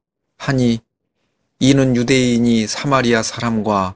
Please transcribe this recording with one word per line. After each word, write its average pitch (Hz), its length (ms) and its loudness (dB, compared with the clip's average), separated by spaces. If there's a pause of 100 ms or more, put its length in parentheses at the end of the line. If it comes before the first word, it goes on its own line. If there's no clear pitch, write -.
(380)
하니, 123 440 -2 (800)
이는 131 360 2
유대인이 120 720 0
사마리아 123 560 0
사람과 104 720 -4